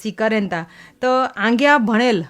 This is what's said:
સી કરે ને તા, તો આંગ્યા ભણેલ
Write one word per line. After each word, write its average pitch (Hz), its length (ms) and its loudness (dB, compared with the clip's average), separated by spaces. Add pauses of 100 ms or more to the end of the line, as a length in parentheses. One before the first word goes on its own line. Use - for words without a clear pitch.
સી 220 100 -8
કરે 220 280 -2
ને 202 80 -2
તા, 165 180 -8 (360)
તો 254 60 -2 (300)
આંગ્યા 240 400 2
ભણેલ 220 520 0